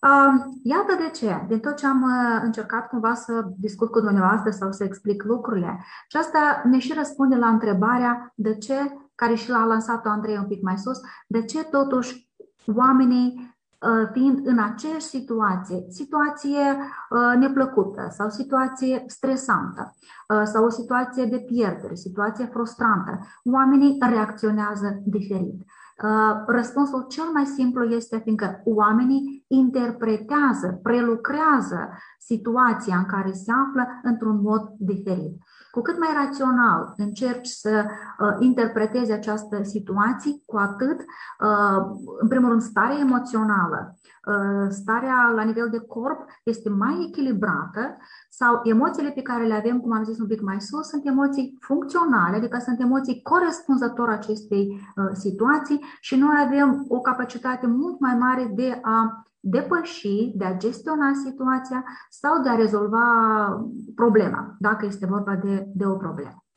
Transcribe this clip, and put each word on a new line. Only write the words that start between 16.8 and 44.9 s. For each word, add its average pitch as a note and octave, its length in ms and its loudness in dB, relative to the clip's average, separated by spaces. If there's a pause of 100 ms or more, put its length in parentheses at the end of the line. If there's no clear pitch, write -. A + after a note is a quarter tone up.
uh, A#3+ 300 4
neplăcută C4 720 2
sau G#3 200 -4
situație C4 760 -2
stresantă, - 880 -4 (320)
uh, G#3+ 160 4
sau A3 220 2
o A#3 40 4
situație B3 560 -2
de A#3 140 -2
pierdere, G#3 560 -2
situație G#3 500 -4
frustrantă, A3+ 720 0 (240)
oamenii C#4 540 6 (120)
reacționează G#3 960 0
diferit. F#3+ 560 -4 (420)
Uh, G#3+ 420 2
răspunsul B3+ 600 0
cel D#4+ 260 -8
mai C#4+ 120 2
simplu B3+ 380 0
este A3+ 340 -2
fiindcă G#3+ 460 -2
oamenii A#3 840 2
interpretează, A#3+ 1400 0
prelucrează A#3+ 1040 0 (300)
situația A3 760 0
în F#3+ 80 2
care F#3+ 260 -2
se - 200 -6
află C4 520 0
într-un G#3+ 380 0
mod G#3+ 260 0 (100)
diferit. F#3 640 -4 (300)
Cu A#3+ 120 -4
cât E4+ 160 -4
mai E4 140 0
rațional C4 840 0
încerci G#3+ 500 -4
să, G#3+ 380 -2 (340)
uh, G#3 200 2
interpretezi A#3 720 2
această G#3+ 520 -4
situație, G#3 680 -2 (140)
cu - 120 -6
atât, G3+ 420 -2
uh, G3+ 840 0 (380)
în A3+ 80 4
primul B3 220 4
rând, A3+ 120 4
starea B3 380 0
emoțională, G#3+ 960 0 (320)
uh, G3+ 420 0
starea A#3+ 640 0